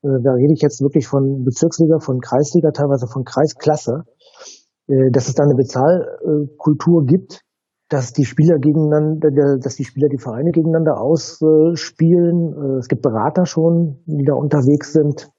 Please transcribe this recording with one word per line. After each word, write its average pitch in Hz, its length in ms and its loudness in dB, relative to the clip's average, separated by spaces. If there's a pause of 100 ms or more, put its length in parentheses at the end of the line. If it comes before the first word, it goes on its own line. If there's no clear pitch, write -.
äh, 135 220 -2
da 131 80 2
rede 139 220 4
ich 147 60 -4
jetzt 143 200 -2
wirklich 139 260 0
von 135 380 -2
Bezirksliga, 160 560 0
von 127 180 -4
Kreisliga, 147 540 0
teilweise 139 340 -2
von 127 160 -8
Kreisklasse, 151 800 -2 (840)
äh, 131 240 4
dass 127 160 0
es 127 60 -6
da 147 100 2
eine 143 100 4
Bezahlkultur 151 1500 0
gibt, - 380 -2 (480)
dass 131 220 -4
die 143 120 0
Spieler 156 340 2
gegeneinander, 151 720 0 (320)
dass 131 140 -8
die 139 80 -8
Spieler 135 240 -2
die 127 100 -2
Vereine 135 320 -4
gegeneinander 160 500 0
ausspielen. 165 1600 0
Äh, 135 220 -4
es 127 100 -8
gibt 123 140 -2
Berater 135 440 0
schon, 165 600 -2
die 151 180 -4
da 143 100 0
unterwegs 147 580 0
sind. 147 360 0 (100)